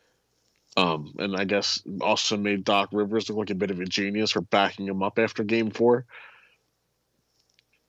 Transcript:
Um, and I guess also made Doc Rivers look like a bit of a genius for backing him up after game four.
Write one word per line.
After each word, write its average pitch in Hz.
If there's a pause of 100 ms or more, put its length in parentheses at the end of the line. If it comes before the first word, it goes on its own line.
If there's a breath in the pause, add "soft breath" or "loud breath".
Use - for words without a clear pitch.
(760 soft breath)
Um, 80
and 98
I 98
guess 98 (200)
also 107
made 101
Doc 101
Rivers 104
look 107
like 101
a 101
bit 95
of 90
a 92
genius 101
for -
backing 98
him 95
up 101
after 113
game 110
four. 120 (1800 loud breath)